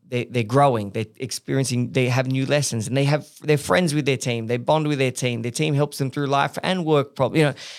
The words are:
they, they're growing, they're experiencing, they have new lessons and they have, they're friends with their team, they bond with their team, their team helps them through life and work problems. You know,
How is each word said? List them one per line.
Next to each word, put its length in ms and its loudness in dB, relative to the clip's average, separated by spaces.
they, 180 -4
they're 180 -2
growing, 480 2
they're 140 -4
experiencing, 760 -2
they 160 2
have 180 0
new 180 0
lessons 420 0
and 80 -2
they 100 2
have, 200 0
they're 160 2
friends 360 2
with 120 0
their 120 2
team, 300 -4
they 100 -2
bond 300 0
with 120 0
their 120 2
team, 320 -4
their 80 -4
team 220 -2
helps 240 0
them 140 -2
through 160 -2
life 360 0
and 220 -2
work 300 2
problems. 240 0
You 60 6
know, 80 0